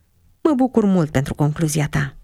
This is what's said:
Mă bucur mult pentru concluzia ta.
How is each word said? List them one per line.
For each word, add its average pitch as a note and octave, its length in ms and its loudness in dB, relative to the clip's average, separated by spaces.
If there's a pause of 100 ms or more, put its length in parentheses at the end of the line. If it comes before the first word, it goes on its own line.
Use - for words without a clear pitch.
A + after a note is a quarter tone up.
(420)
Mă D#4+ 120 2
bucur B3 320 2
mult F#3 240 2
pentru C#3 240 -2
concluzia D3+ 540 -2
ta. C#3+ 360 -4